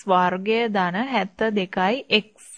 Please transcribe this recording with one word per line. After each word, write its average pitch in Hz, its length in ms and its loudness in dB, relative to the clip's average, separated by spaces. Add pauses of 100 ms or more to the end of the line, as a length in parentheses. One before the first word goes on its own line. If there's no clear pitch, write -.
වර්ගය 185 640 2
ධන 185 280 0 (120)
හැත්තදෙකයි 208 1000 -2
එක්ස්. - 380 -2 (120)